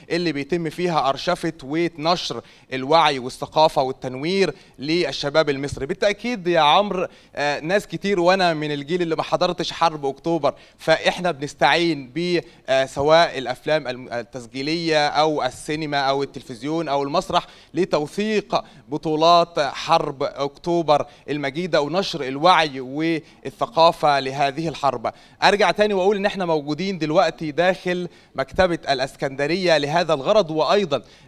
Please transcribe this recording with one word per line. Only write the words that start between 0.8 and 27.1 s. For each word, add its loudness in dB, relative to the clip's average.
أرشفة -2
ونشر -4
الوعي 2
والثقافة 0
والتنوير -2
للشباب 0
المصري. -4
بالتأكيد -2
يا 4
عمرو، 2
آه، -2
ناس -2
كتير -2
وأنا 4
من -4
الجيل -4
اللي -2
ما -2
حضرتش -2
حرب -2
أكتوبر، -2
فإحنا 0
بنستعين 0
ب، -2
آه، 2
سواء 4
الأفلام -2
الم-، -8
التسجيلية -2
أو 2
السينما -4
أو 0
التلفزيون -6
أو 0
المسرح -2
لتوثيق -2
بطولات 2
حرب 0
أكتوبر 0
المجيدة -2
ونشر -2
الوعي 2
والثقافة 0
لهذه -2
الحرب. -4
أرجع 4
تاني 2
وأقول 2
إن -2
إحنا -2
موجودين -4
دلوقتي 0